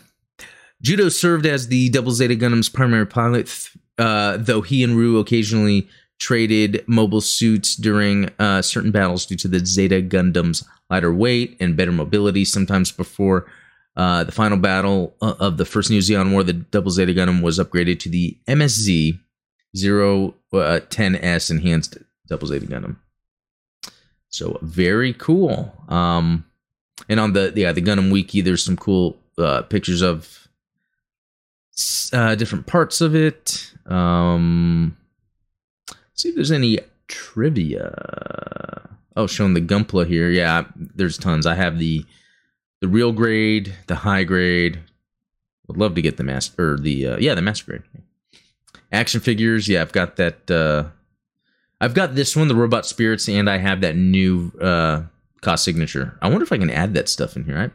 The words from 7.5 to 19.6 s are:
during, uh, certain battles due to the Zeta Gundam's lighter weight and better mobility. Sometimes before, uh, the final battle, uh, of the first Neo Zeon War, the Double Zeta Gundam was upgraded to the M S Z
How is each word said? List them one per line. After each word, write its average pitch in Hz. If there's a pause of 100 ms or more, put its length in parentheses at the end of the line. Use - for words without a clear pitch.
during, 104
uh, 98
certain 110
battles 92
due 92
to 92
the 90
Zeta 92
Gundam's 90 (260)
lighter 87
weight 120
and 87
better 87
mobility. 95
Sometimes 95
before, 92 (500)
uh, 87
the 85
final 107
battle, 95
uh, 110
of 92
the 90
first 107
Neo 104
Zeon 98
War, 98
the 90
Double 92
Zeta 90
Gundam 90
was 85
upgraded 87
to 85
the 87 (120)
M 147
S 139
Z 87 (560)